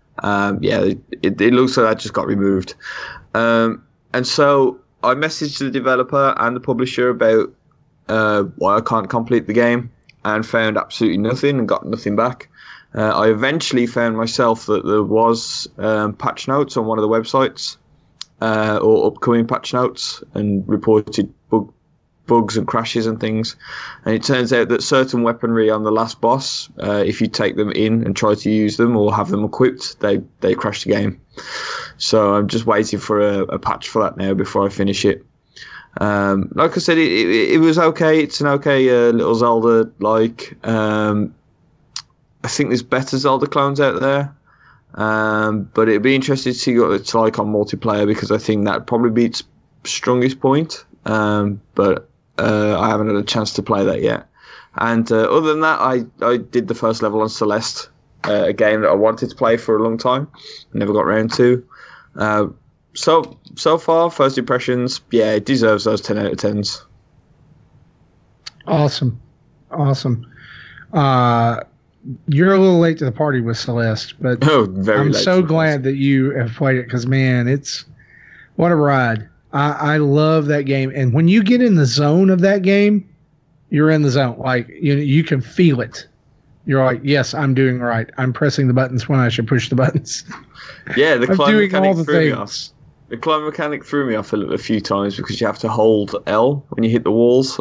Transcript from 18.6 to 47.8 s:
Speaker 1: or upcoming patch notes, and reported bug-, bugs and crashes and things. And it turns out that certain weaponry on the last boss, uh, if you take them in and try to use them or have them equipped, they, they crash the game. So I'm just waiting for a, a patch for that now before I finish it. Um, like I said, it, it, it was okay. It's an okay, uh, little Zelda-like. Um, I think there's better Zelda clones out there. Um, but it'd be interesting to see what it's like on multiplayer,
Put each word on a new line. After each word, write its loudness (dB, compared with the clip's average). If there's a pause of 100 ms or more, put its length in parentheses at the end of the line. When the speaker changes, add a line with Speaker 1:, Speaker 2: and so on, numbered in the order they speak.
Speaker 1:
or 4
upcoming 0
patch -6
notes, -4 (120)
and -2
reported 0 (160)
bug-, -2 (560)
bugs 2
and -4
crashes -2
and -4
things. -4 (500)
And 0
it -4
turns 0
out 2
that 0
certain 0
weaponry 0
on 0
the 0
last -2
boss, -2 (120)
uh, 0
if -4
you 0
take -2
them -2
in 0
and -4
try 0
to -4
use 0
them 2
or 2
have -2
them -2
equipped, -2
they, 0 (180)
they 0
crash -6
the -2
game. -2 (800)
So 2
I'm 0
just -4
waiting 0
for -2
a, 0
a -8
patch -6
for -2
that -4
now -2
before -2
I -2
finish -2
it. 0 (720)
Um, 0
like 0
I -2
said, 0
it, 2
it, 2
it 6
was 4
okay. 2
It's -4
an 0
okay, 2
uh, 4
little 2
Zelda-like. 0
Um, -2 (1080)
I -6
think -2
there's 0
better -4
Zelda 0
clones 0
out 2
there. 0 (600)
Um, -2
but 4
it'd 2
be 2
interesting -2
to -12
see 0
what 4
it's -4
like 2
on -2
multiplayer, 0